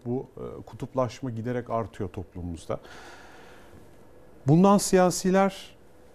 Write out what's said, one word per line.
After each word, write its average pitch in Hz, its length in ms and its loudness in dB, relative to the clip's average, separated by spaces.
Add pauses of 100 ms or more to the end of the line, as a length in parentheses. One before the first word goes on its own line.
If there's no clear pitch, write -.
bu, 127 200 -6 (100)
e, - 300 -12
kutuplaşma 127 640 -6
giderek 120 400 -6
artıyor 110 380 -6
toplumumuzda. 87 720 -10 (1700)
Bundan 190 320 6
siyasiler 185 1000 2 (380)